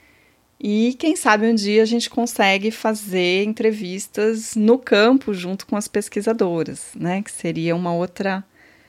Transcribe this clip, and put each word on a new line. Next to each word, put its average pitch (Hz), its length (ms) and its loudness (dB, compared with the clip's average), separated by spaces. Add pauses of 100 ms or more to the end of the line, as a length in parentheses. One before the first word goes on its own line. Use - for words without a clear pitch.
(640)
E 220 320 2
quem 320 160 0
sabe 220 320 4
um 233 80 4
dia 208 300 2
a - 20 4
gente 226 240 -2
consegue 214 600 0
fazer 196 720 0
entrevistas 214 1120 -4
no 220 220 4
campo 233 560 2
junto 185 340 -8
com - 80 -4
as 208 140 -4
pesquisadoras, 202 1080 -2
né? 175 260 -4
Que - 100 -12
seria 165 440 -4
uma 175 180 -2
outra 185 520 -4 (440)